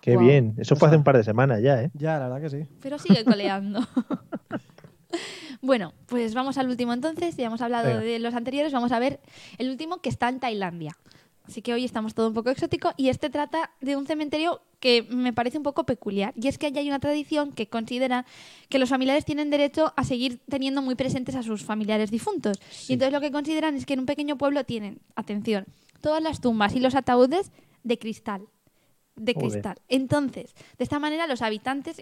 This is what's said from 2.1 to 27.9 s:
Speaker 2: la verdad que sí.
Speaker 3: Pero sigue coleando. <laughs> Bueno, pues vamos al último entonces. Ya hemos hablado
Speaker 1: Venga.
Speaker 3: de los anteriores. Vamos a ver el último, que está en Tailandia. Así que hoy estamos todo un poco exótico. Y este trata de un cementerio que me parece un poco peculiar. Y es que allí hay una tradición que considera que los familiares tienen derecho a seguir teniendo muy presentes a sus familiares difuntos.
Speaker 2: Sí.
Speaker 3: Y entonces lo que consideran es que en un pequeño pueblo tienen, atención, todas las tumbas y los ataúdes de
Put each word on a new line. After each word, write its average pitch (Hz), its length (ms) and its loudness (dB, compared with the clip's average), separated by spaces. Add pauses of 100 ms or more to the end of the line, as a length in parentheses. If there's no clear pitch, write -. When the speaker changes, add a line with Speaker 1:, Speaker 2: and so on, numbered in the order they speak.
Speaker 2:
la 131 100 -4
verdad 131 120 -6
que 156 100 -6
sí. 147 180 -8 (120)
Speaker 3:
Pero 285 180 -8
sigue 240 260 6
coleando. 202 600 2
<laughs> - 60 -20 (1700)
Bueno, 240 320 0 (140)
pues 233 280 -4
vamos 262 240 -2
al 262 100 0
último 240 240 -2
entonces. 320 440 -4
Ya 247 100 -4
hemos 226 140 -6
hablado 233 280 -2
Speaker 1:
Venga. 226 120 0
Speaker 3:
de 226 180 -4
los 233 160 -4
anteriores. 269 380 -2
Vamos 240 200 0
a 226 60 2
ver 277 220 -2 (380)
el 254 120 -4
último, 320 300 -8
que 269 80 -4
está 240 200 -2
en 254 120 -4
Tailandia. 175 560 -6 (500)
Así - 140 -14
que 240 140 -6
hoy 247 100 -2
estamos 220 300 -4
todo 226 140 0
un 214 60 -2
poco 233 160 -2
exótico. 320 460 -2
Y 262 120 2
este 254 220 0
trata 294 400 -4 (100)
de 277 160 -2
un 277 100 -4
cementerio 311 540 -2 (200)
que 240 300 4
me 247 220 0
parece 240 260 -2
un 294 40 -6
poco 285 220 -2
peculiar. 202 520 -2
Y 226 120 0
es - 100 -2
que 311 80 -4
allí 285 120 -4
hay 285 100 -2
una 277 100 -2
tradición 294 540 -2
que 220 160 -8
considera 247 580 -2 (420)
que 269 100 0
los 254 100 2
familiares 262 360 2
tienen 294 260 -2
derecho 294 460 2
a 262 80 0
seguir 247 440 -2
teniendo 269 340 -2
muy 254 140 0
presentes 262 400 -2
a 254 80 -4
sus 214 180 -4
familiares 214 480 0
difuntos. 226 480 -2 (120)
Speaker 2:
Sí. - 220 -6
Speaker 3:
Y - 20 2
entonces 262 180 2
lo 285 80 0
que 285 100 -2
consideran 302 460 -2
es 254 100 -8
que 277 80 -2
en 262 60 -2
un 254 60 -4
pequeño 294 320 -2
pueblo 285 260 0
tienen, 214 340 -8 (160)
atención, 208 520 -4 (340)
todas 311 220 0
las 311 180 -4
tumbas 220 340 2
y 262 60 2
los 254 160 2
ataúdes 262 560 4 (320)
de 233 140 0